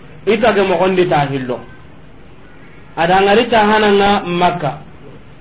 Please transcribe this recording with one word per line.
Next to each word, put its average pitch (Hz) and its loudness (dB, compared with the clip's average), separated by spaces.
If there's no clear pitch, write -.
ita 220 2
ge 202 2
mogondi 185 0
ta 147 0
hillo. 123 -6
Ada 180 2
ngari 202 2
ta 214 2
hananga 202 2
Makka. 175 -2